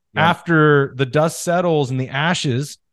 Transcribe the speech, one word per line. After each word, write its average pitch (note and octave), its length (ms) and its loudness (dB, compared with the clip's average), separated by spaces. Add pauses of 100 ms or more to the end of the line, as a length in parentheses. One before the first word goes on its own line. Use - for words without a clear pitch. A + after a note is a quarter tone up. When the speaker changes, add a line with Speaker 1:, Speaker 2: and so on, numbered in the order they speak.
(140)
Speaker 1:
Yeah. D#3+ 160 2
Speaker 2:
after D3+ 640 2
the C3 120 -2
dust D3+ 360 -2
settles E3+ 480 0
and C3 100 -4
the B2+ 80 -6
ashes. C#3+ 720 -4 (140)